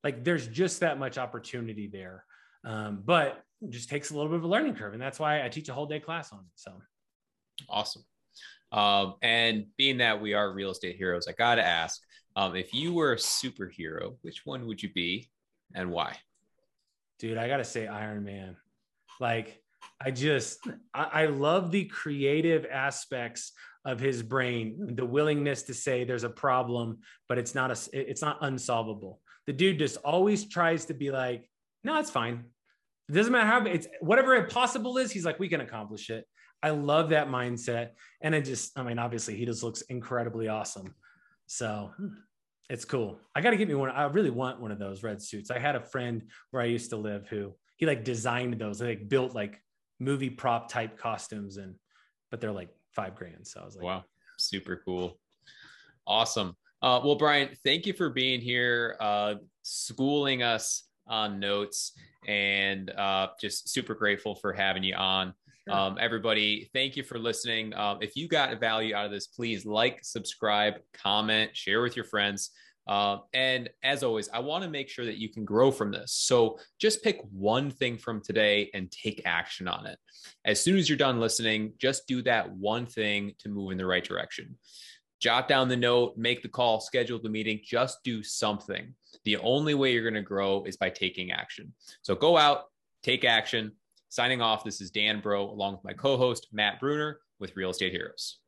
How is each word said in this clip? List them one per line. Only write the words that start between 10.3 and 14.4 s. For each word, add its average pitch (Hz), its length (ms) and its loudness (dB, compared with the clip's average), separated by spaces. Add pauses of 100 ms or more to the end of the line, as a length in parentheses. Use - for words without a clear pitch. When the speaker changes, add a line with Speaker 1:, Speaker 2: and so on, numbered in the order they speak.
Speaker 2:
are 104 180 2
real 98 200 -4
estate 92 260 -8
heroes, 87 320 -2
I - 20 -10
gotta 117 340 4
ask, 82 360 0 (340)
um, 92 220 0
if 92 160 -6
you 156 200 -2
were 151 200 4
a - 40 0
superhero, 90 1040 -4
which - 200 -14